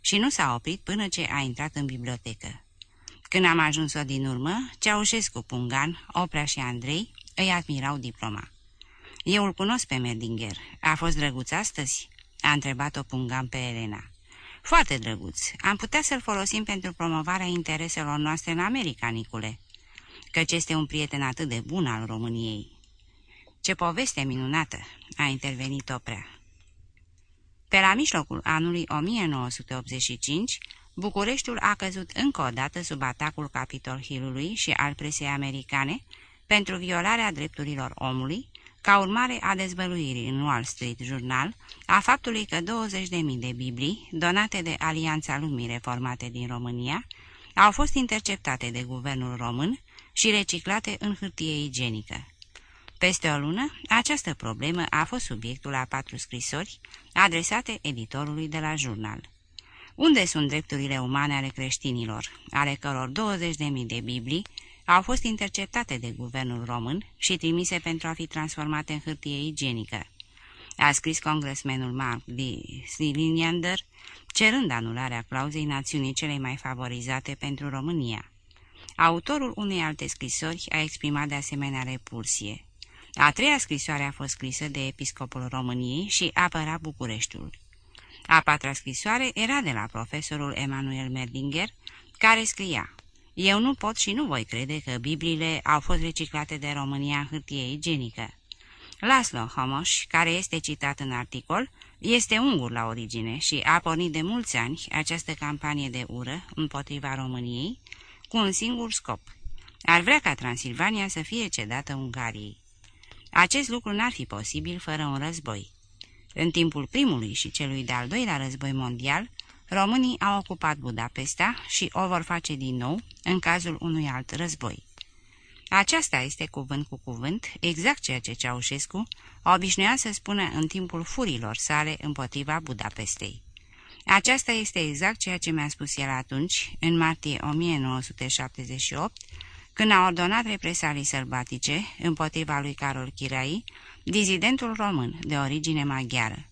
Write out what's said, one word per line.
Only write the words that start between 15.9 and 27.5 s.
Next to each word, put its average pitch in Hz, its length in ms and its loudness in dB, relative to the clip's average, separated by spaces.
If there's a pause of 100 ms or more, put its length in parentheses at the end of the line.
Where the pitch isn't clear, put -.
să-l 269 180 0
folosim 214 440 0
pentru 185 280 -4
promovarea 170 540 0
intereselor 160 720 -2
noastre 156 320 0
în 165 80 0
America, 180 500 0
Nicule.” 113 500 -4 (720)
„Căci 165 220 2
este 165 220 0
un 156 120 2
prieten 147 360 -2
atât 139 260 -2
de 117 120 0
bun 147 260 0
al 113 200 0
României.” 113 680 -4 (880)
„Ce 190 140 0
poveste 175 480 0
minunată!” 135 560 0 (380)
a 151 80 2
intervenit 135 680 -2
Oprea. 117 380 -6 (1400)